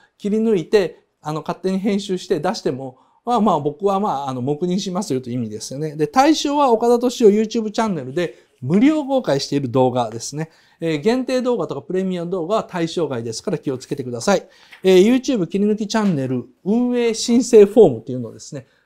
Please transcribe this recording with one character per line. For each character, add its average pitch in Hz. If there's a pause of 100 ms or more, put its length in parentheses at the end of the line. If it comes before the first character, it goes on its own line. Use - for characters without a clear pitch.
(180)
切 208
り 220
抜 220
い 160
て、 190 (140)
あ 151
の、 151
勝 -
手 190
に 190
編 208
集 190
し -
て 170
出 190
し -
て 165
も、 131 (260)
ま 240
あ 208
ま 208
あ、 151
僕 143
は 196
ま 208
あ、 139
あ 131
の、 127
黙 147
認 180
し 196
ま 180
す 147
よ 131
と 123
い -
う -
意 -
味 113
で 107
す -
よ 135
ね。 151
で、 151
対 277
象 285
は 277
岡 226
田 240
斗 247
司 247
夫 202
YouTube 214
チ 226
ャ 220
ン 190
ネ 135
ル 131
で 170 (160)
無 151
料 302
公 262
開 139
し -
て 143
い -
る 127
動 127
画 120
で 113
す -
ね。 156 (300)
え 165
ー、 151
限 240
定 254
動 240
画 156
と 147
か 139
プ -
レ 185
ミ 185
ア 170
ム 175
動 170
画 220
は 190
対 170
象 160
外 117
で 117
す -
か 202
ら 156
気 143
を 127
つ -
け -
て 131
く 123
だ 117
さ 196
い。 - (360)
え 190
ー、 185
YouTube 247
切 196
り 208
抜 214
き 214
チ 220
ャ 214
ン 180
ネ 131
ル 127 (180)
運 247
営 233
申 240
請 208
フ 202
ォ 208
ー 135
ム 113
っ -
て -
い -
う 127
の 113
を 110
で 110
す -
ね、 127 (180)